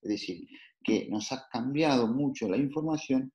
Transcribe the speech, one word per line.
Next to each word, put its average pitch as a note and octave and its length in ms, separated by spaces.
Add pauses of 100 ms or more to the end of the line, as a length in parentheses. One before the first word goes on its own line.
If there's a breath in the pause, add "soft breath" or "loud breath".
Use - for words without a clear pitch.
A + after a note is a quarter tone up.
Es F#2+ 80
decir, G2+ 380 (360 loud breath)
que - 240
nos G#2+ 240
ha - 180
cambiado C3 580
mucho C3 420
la F#2 80
información C#3+ 760